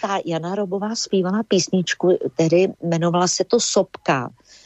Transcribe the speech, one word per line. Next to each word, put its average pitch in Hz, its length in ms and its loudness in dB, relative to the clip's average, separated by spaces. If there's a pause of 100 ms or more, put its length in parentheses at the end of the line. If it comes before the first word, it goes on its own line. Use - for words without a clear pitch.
ta 196 220 -4
Jana 170 300 -4
Robová 202 400 -4
zpívala 190 540 0
písničku, 180 680 2 (180)
tedy 170 320 4 (140)
jmenovala 170 460 0
se - 160 -2
to 240 160 2
Sopka. 156 720 -2 (360)